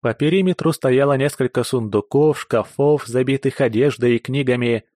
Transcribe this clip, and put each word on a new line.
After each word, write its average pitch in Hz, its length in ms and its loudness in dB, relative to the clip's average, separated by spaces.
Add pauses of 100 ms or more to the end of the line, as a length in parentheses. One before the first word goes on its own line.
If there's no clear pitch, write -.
По 113 120 -2
периметру 175 600 0
стояло 139 440 2
несколько 131 460 -2
сундуков, 123 800 0
шкафов, 139 640 -2
забитых 131 560 -2
одеждой 120 560 2
и - 20 0
книгами, 123 640 -2 (160)